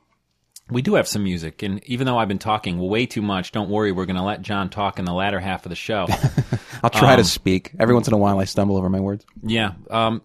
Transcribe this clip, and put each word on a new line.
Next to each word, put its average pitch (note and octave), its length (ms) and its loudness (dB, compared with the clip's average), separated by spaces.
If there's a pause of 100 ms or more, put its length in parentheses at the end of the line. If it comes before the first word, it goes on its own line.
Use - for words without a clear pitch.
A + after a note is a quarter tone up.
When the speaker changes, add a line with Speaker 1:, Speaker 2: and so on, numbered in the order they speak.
(680)
Speaker 1:
We B2 120 -2
do G3+ 140 2
have B2 100 4
some G#2 200 -2
music, E2+ 380 -4
and G2+ 220 -4
even B2 200 -4
though B2 120 0
I've G#2+ 120 0
been G2 100 -2
talking G#2 400 -2
way G#2 260 0
too A#2 160 -6
much, G2 300 -2
don't G#2 180 -4
worry, G#2 220 2
we're F#2 140 -2
gonna F#2 200 -2
let G#2 160 -4
John G2 280 -4
talk G2+ 280 -4
in G2 60 -6
the F2 100 -2
latter F#2+ 280 0
half F#2+ 240 -6
of F#2 40 -12
the E2+ 60 -8
show. G2+ 300 -4 (380)
Speaker 2:
<laughs> - 400 -6
I'll A#2 60 4
try B2 280 6
to A2+ 60 6
Speaker 1:
Um, F2+ 40 4
Speaker 2:
speak. - 500 0
Every A2+ 160 4
once A#2 140 4
in A#2 60 2
a G#2 40 4
while, G2+ 220 4
I F#2+ 60 0
stumble G2+ 320 0
over F#2 120 0
my F#2+ 120 0
words. G2+ 240 -4 (180)
Speaker 1:
Yeah. A2 300 0 (160)
Um, A2+ 360 0